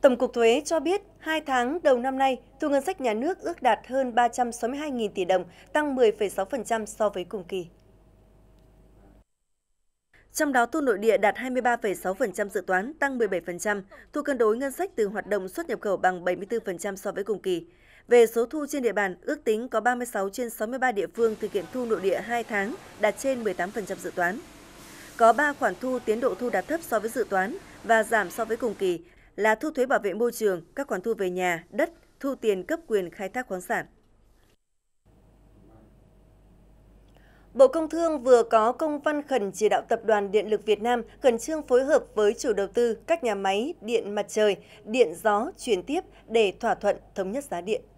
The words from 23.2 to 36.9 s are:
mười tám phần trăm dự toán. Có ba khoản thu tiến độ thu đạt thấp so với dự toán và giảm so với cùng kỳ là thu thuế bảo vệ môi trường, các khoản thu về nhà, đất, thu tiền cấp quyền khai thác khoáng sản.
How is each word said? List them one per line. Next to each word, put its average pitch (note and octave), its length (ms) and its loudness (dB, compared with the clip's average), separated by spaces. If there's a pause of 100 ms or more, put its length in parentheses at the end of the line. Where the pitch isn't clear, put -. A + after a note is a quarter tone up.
mười G#3+ 100 0
tám F3+ 160 -4
phần G#3 160 -8
trăm F3+ 120 -8
dự F3 160 -8
toán. F3+ 240 0 (760)
Có A#3 160 8
ba D4 200 2
khoản A3 280 -2
thu B3+ 240 -2
tiến A3 160 0
độ B3 140 0
thu A#3+ 160 -4
đạt F#3 180 -2
thấp E4 140 -2
so A3 180 -2
với A3 100 -6
dự A#3+ 200 -2
toán G3 260 -2 (280)
và A3 180 4
giảm G#3 280 0
so A3+ 140 -4
với A3+ 120 -4
cùng G3+ 180 -2
kỳ F3 300 -2 (320)
là G#3+ 180 2
thu D4+ 160 -4
thuế B3+ 160 0
bảo B3 120 2
vệ F#3+ 160 -2
môi A#3 180 0
trường, F#3+ 300 0 (120)
các F#3 120 -6
khoản F#3 140 -4
thu A3+ 140 -2
về F#3+ 160 -2
nhà, F3+ 400 -2
đất, D4 200 -2 (300)
thu C4+ 140 -4
tiền G3 300 0
cấp D#4+ 220 -4
quyền F#3+ 240 -2
khai F#3+ 180 -10
thác B3+ 180 -8
khoáng F#3 140 -6
sản. F3+ 260 -4 (3750)